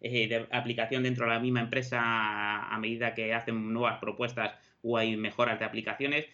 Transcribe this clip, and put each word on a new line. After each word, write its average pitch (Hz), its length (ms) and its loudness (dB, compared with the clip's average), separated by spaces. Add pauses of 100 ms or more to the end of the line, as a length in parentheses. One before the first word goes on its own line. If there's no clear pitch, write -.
eh, 117 280 0
de 113 240 0
aplicación 120 500 0
dentro 123 240 2
de 117 60 4
la 113 80 2
misma 123 200 2
empresa 117 840 0
a 104 340 -2
medida 113 360 -2
que 113 200 0
hacen 113 380 -2
nuevas 113 260 2
propuestas 120 540 -2 (300)
o 117 160 2
hay 113 180 2
mejoras 110 420 0
de 110 60 -2
aplicaciones, 135 680 -2